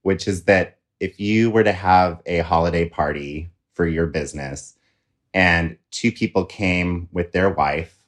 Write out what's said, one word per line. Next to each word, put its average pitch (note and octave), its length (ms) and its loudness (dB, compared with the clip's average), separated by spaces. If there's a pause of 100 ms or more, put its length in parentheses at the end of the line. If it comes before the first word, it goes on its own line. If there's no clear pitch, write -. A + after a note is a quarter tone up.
which F#2+ 260 0
is F#2 180 -4
that F#2 340 2 (220)
if F#2+ 200 -8
you A2 300 2
were A2 140 4
to G#2 80 4
have F2+ 520 2
a E2+ 140 -2
holiday E2+ 500 0
party D2 640 -6 (240)
for E2+ 120 0
your E2 200 0
business C#2+ 720 -8 (560)
and E2+ 420 2 (140)
two - 200 -2
people F#2+ 360 -4
came F2+ 680 -4
with F2 200 -4
their F#2 180 2
wife D2+ 580 -4